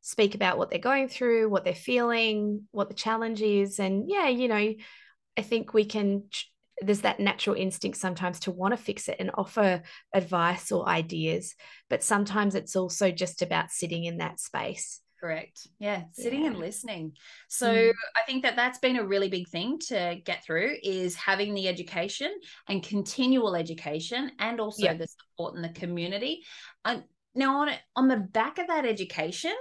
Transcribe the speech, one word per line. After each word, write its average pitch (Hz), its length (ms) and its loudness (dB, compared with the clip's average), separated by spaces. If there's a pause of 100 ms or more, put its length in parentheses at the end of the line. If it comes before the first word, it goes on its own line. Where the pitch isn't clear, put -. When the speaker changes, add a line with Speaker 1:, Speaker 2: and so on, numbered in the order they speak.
Speaker 1:
speak 208 340 2
about 196 220 2
what 185 120 2
they're - 100 -2
going 269 280 2
through, 233 420 2
what 190 140 2
they're 180 120 0
feeling, 226 960 0
what 202 180 -2
the 202 60 -12
challenge 226 460 -2
is. 202 380 2
And 196 300 0
yeah, 381 180 4
you 254 200 4
know, 214 260 2 (680)
I - 40 -2
think 226 300 -2
we 214 120 6
can 202 460 2
ch-, - 200 -10 (300)
there's 202 200 2
that 202 180 0
natural 202 360 0
instinct 190 440 -4
sometimes 180 420 -2
to 190 100 -4
wanna 190 260 0
fix - 300 -6
it - 120 -4
and 185 160 -2
offer 185 480 2 (300)
advice 175 580 2
or 180 160 0
ideas, 165 680 -2 (360)
but - 140 0
sometimes 202 520 2
it's - 200 -4
also 185 360 2
just 175 320 -4
about 165 260 0
sitting 170 340 -4
in 170 140 -6
that 165 220 -6
space. - 600 -8 (180)
Speaker 2:
Correct. - 480 -8 (120)
Yeah, 202 240 -4 (100)
sitting 254 320 -2
and 247 100 -2
Speaker 1:
Yeah. 180 60 -6
Speaker 2:
listening. 175 560 -8 (320)
So - 180 0
Speaker 1:
Mm. 226 260 6 (220)
Speaker 2:
I 220 80 4
think 262 200 -2
that 247 120 2
that's 247 240 0
been 254 180 4
a 214 80 0
really 196 240 2
big 180 180 -4
thing 226 400 -4
to 175 360 -2
get - 200 -4
through, 180 400 0
is 185 320 -2
having 202 400 2
the 190 120 0
education 196 720 -4 (280)
and 196 160 -2
continual 220 720 2
education, 165 840 -4
and 233 220 -2
also 214 260 -2
Speaker 1:
Yeah. 165 80 4
Speaker 2:
the 165 140 -4
support - 480 -10
and 170 80 -6
the 165 60 -6 (100)
community. 190 680 -4 (400)
Um, 226 180 -2 (300)
now, 269 280 2
on, 294 100 0 (240)
on 262 120 6
the 254 100 6
back 220 420 0
of 349 80 -2
that 311 180 2
education 190 760 -2